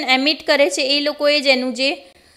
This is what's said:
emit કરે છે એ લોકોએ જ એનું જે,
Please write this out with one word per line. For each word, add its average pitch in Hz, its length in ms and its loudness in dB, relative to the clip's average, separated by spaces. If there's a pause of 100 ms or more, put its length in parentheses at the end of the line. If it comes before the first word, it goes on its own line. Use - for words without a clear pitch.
emit 262 380 0
કરે 294 220 2
છે 277 280 -2
એ - 20 -2
લોકોએ 294 420 0
જ 262 60 -2
એનું 254 260 2
જે, 269 320 -4 (320)